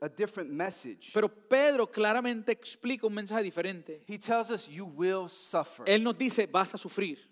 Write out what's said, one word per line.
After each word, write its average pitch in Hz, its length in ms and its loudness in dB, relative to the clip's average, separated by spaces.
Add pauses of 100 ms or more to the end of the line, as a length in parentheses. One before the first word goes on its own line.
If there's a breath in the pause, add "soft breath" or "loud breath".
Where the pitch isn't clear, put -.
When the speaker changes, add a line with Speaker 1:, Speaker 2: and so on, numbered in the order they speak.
Speaker 1:
a 151 80 -2
different 196 400 -4
message. 151 640 -6
Speaker 2:
Pero 214 160 4
Pedro 269 560 4
claramente 226 680 0
explica - 540 -4
un 214 80 0
mensaje 214 300 0
diferente. 170 640 -6
Speaker 1:
He 202 100 -8
tells 226 320 0
us, 214 180 -6
"You 170 200 -10
will 180 420 0
suffer." - 560 -2
Speaker 2:
Él 208 160 6
nos 233 140 0
dice, 233 360 2
"Vas 185 220 2
a - 40 -6
sufrir." 175 400 -4 (140)